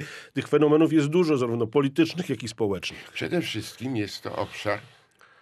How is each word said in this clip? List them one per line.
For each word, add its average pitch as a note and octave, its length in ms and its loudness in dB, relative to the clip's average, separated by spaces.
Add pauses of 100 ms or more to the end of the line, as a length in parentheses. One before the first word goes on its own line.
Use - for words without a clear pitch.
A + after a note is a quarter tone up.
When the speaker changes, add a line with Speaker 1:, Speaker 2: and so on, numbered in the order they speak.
(340)
Speaker 1:
tych C3+ 140 -4
fenomenów D3+ 460 6
jest D3+ 140 4
dużo, D#3 300 2
zarówno A#2 300 0
politycznych, C#3+ 640 0
jak B2 140 -4
i A#2 40 -8
społecznych. - 640 -6
Speaker 2:
Przede E3+ 280 -2
wszystkim A2 540 -8
jest G#2 280 -6
to - 120 -10
obszar G2+ 440 -4 (640)